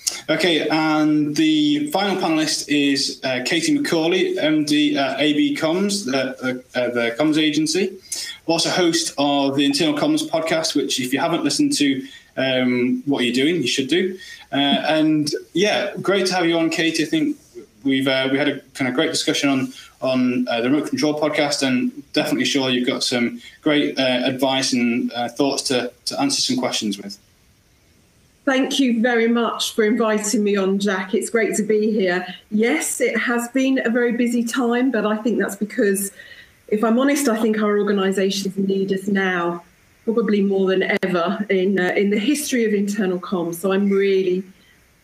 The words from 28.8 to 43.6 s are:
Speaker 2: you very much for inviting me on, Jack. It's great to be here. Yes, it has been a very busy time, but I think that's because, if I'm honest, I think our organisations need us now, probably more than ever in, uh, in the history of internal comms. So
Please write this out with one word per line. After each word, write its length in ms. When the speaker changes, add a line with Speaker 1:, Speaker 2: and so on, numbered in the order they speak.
Speaker 2:
you 200
very 280
much 460
for 100
inviting 580
me 140
on, 240
Jack. 340
It's 160
great 260
to 60
be 300
here. 340
Yes, 500
it 160
has 320
been 380
a 40
very 220
busy 300
time, 480
but 160
I 120
think 200
that's 160
because, 560
if 140
I'm 160
honest, 300
I 120
think 180
our 200
organisations 760
need 360
us 140
now, 560
probably 380
more 240
than 160
ever 460
in, 280
uh, 160
in 160
the 80
history 460
of 80
internal 480
comms. 360
So 140